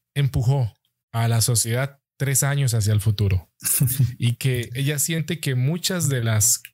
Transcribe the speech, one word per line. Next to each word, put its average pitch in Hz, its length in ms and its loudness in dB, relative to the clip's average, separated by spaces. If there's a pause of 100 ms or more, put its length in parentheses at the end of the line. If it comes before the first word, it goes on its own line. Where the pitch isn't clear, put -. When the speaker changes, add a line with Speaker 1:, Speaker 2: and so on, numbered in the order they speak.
(140)
Speaker 1:
empujó 135 580 2 (380)
a 113 180 0
la 117 120 2
sociedad 120 600 0 (180)
tres 135 240 0
años 139 320 0
hacia 107 180 2
el 104 80 2
futuro 101 500 0 (100)
Speaker 2:
<laughs> - 580 0
Speaker 1:
y 120 180 0
que 123 380 -2
ella 139 240 -2
siente 160 420 -2
que 139 140 -2
muchas 160 540 0
de 131 140 0
las 110 400 0 (120)